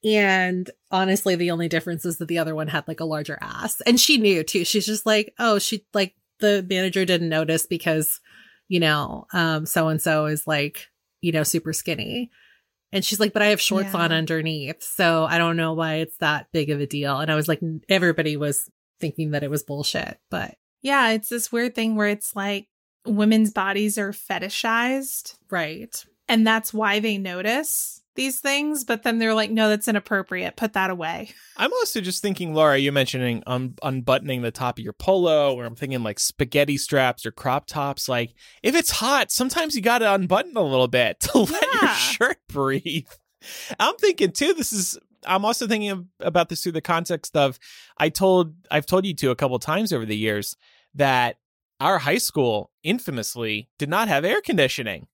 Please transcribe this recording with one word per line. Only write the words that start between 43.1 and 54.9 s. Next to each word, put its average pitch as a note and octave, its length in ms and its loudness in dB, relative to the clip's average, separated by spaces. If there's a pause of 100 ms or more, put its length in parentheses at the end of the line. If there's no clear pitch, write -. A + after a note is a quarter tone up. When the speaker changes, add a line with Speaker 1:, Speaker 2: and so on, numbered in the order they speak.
Speaker 3:
I'm C4+ 160 2
thinking, F4 360 2
too, D#4 220 0
this D#4+ 180 -2
is, G3 260 -4 (280)
I'm F#3+ 180 0
also A#3 240 0
thinking G#3+ 220 -2
of, F3+ 160 -8 (140)
about E3+ 300 0
this E3 140 -8
through F3+ 100 -4
the D#3 80 -4
context E3+ 540 -4
of, C#3 220 2 (400)
I D#3 120 2
told, F3+ 440 4 (180)
I've D3+ 140 0
told F#3+ 200 2
you F#3 100 -2
two C3+ 160 0
a A#2+ 40 2
couple B2+ 240 0
times F#3 320 -2
over A#2 140 -2
the G#2+ 120 -2
years G#2 380 -2 (400)
that C3 420 2 (420)
our E3+ 180 4
high D3 220 2
school A#2 500 0 (140)
infamously A#2+ 840 -4 (100)
did D3 100 -4
not G#3+ 180 0
have D3 160 2
air A#3+ 180 0
conditioning. C3 720 -2